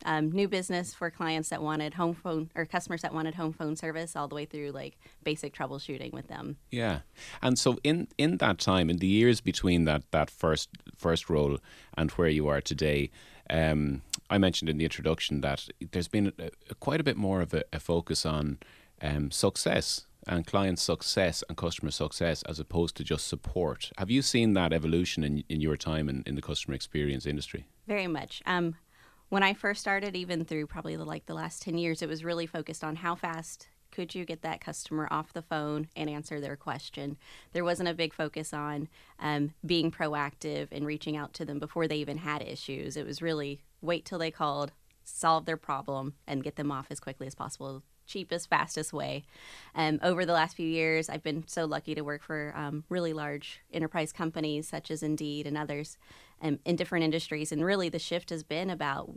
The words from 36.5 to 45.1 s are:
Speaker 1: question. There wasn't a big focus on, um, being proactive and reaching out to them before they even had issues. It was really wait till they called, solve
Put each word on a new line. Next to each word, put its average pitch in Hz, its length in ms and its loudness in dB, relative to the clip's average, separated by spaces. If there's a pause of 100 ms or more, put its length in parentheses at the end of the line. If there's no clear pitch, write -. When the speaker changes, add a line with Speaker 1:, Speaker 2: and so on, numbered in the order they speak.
Speaker 1:
question. 143 600 -8 (360)
There 175 120 0
wasn't 175 240 2
a 170 60 0
big 160 180 0
focus 156 400 -4
on, 147 360 -4 (320)
um, 147 340 0 (100)
being 165 260 4
proactive 147 800 -2
and 147 120 -4
reaching 151 320 -4
out 147 180 -6
to 165 100 -8
them 147 140 -6
before 156 280 -2
they 151 100 -2
even 143 220 -4
had 151 240 -4
issues. 139 540 -8
It 147 100 -6
was 143 160 -8
really 147 380 -2 (200)
wait 165 240 -2
till 185 140 -6
they 165 140 -2
called, 143 400 0 (320)
solve 160 420 2